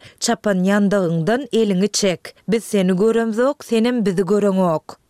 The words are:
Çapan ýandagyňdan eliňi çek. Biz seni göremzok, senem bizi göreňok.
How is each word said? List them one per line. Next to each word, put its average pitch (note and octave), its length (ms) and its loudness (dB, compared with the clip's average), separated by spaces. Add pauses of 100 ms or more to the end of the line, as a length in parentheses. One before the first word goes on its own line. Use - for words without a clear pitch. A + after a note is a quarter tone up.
(200)
Çapan G#3 440 -2
ýandagyňdan G3 880 0
eliňi G#3 360 2
çek. - 460 -4 (140)
Biz A3 160 0
seni F#3+ 320 0
göremzok, A3+ 680 0
senem A3+ 420 0
bizi G3 160 0
göreňok. F#3+ 760 0 (120)